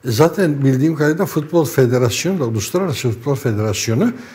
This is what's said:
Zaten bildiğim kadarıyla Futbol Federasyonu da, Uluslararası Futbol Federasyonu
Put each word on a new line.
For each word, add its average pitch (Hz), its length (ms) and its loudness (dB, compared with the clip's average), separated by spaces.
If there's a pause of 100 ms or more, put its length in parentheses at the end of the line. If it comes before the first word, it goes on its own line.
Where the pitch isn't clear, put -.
Zaten 147 580 2
bildiğim 135 320 2
kadarıyla 156 300 0
Futbol 156 400 0
Federasyonu 127 720 0
da, 135 60 -2
Uluslararası 120 680 -2
Futbol 139 240 -4
Federasyonu 113 760 0 (220)